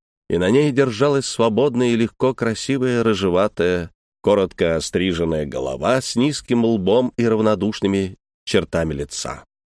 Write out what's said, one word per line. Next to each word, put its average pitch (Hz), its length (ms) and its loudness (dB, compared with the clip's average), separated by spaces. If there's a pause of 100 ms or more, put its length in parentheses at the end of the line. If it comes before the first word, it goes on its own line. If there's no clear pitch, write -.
(300)
и 85 80 0
на 90 120 2
ней 143 220 2
держалась 135 540 0
свободная 117 640 0
и 117 60 2
легко 117 380 0
красивая 120 720 -2
рыжеватая, 92 880 0 (300)
коротко 92 540 2
остриженная 82 680 -2
голова 65 560 -2
с - 140 -8
низким 120 500 0
лбом 113 500 2
и 117 120 0
равнодушными 101 920 0 (260)
чертами 82 500 -2
лица. - 500 -10 (220)